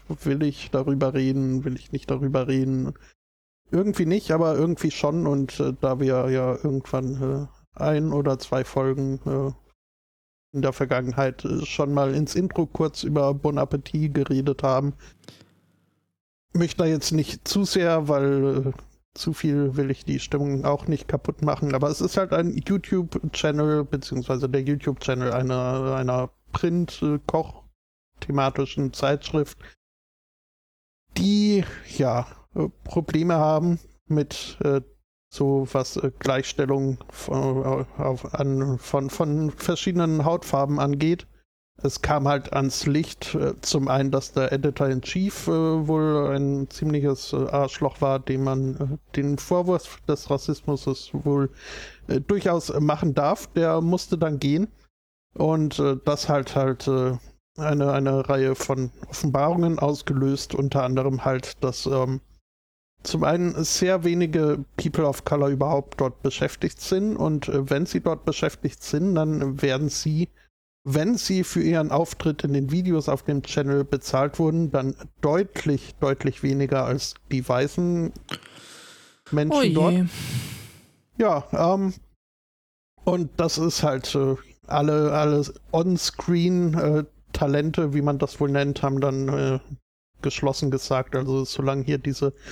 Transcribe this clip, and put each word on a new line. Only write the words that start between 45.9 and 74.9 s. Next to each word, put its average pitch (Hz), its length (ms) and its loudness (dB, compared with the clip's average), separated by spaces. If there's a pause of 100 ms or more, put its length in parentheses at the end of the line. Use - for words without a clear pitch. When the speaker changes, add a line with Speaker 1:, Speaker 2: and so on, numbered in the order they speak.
Speaker 1:
ein 139 420 0
ziemliches, 143 600 0
äh, 135 160 0
Arschloch 139 520 -2
war, 135 200 2
dem 135 240 -2
man, 135 320 -2
äh, 139 400 -6
den 143 220 0
Vorwurf 180 680 0
des - 240 -2
Rassismus 139 800 -4
wohl, 143 380 0 (560)
äh, 135 140 0
durchaus 180 580 0
machen 151 360 2
darf. 147 340 0
Der 165 320 2
musste 175 360 0
dann 156 220 0
gehen. 147 300 2 (640)
Und, 156 460 0
äh, 139 240 2
das 147 240 0
halt, 143 260 0
halt, 131 320 0
äh, 127 320 2 (380)
eine, 147 360 2
eine 135 360 2
Reihe 135 260 2
von 131 380 -4 (160)
Offenbarungen 165 720 0
ausgelöst, 139 720 0
unter 135 300 0
anderem 131 400 0
halt, 131 400 -2
dass, 127 220 -4
ähm, 131 340 0 (840)
zum 160 220 -2
einen 165 400 2
sehr 180 400 2
wenige 160 600 2 (120)
People 160 300 0
of 139 180 -2
Color 143 240 2
überhaupt 139 520 0
dort 131 220 0
beschäftigt - 580 -2
sind 202 360 0
und, 156 320 0
äh, 139 200 0
wenn 147 160 2
sie - 160 -2
dort 160 240 -2
beschäftigt - 580 -2
sind, 175 340 0
dann 147 440 0
werden 139 280 0
sie, 156 420 -2 (560)
wenn 156 300 2
sie 185 280 0
für - 180 -2
ihren 160 280 2
Auftritt 156 540 0
in 139 80 0
den 135 180 0
Videos 170 380 2
auf 139 140 0
dem 143 200 0
Channel 139 420 0
bezahlt 139 540 0
wurden, 165 320 2
dann 135 240 0 (280)